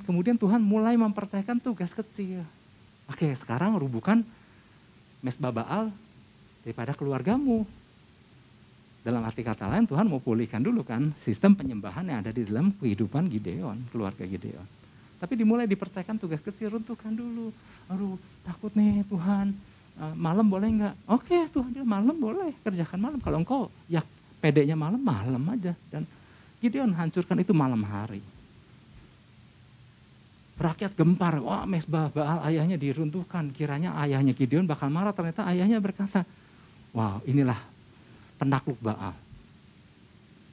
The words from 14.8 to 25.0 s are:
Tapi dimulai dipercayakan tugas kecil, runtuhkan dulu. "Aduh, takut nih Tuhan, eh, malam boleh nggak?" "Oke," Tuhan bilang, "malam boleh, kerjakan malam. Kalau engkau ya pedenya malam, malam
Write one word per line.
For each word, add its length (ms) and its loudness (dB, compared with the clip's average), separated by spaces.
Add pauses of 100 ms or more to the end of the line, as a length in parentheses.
Tapi 160 -4
dimulai 320 4
dipercayakan 480 -4
tugas 240 -6
kecil, 320 -6
runtuhkan 400 -6
dulu. 400 -8 (320)
"Aduh, 320 -4 (240)
takut 320 -8
nih 320 4
Tuhan, 480 0 (480)
eh, 160 -8
malam 240 2
boleh 240 4
nggak?" 280 0 (200)
"Oke," 320 4
Tuhan 240 -2
bilang, 160 -4
"malam 280 4
boleh, 440 -2
kerjakan 400 -4
malam. 240 -2
Kalau 160 0
engkau 320 0 (160)
ya 160 0 (400)
pedenya 320 6
malam, 240 0
malam 480 0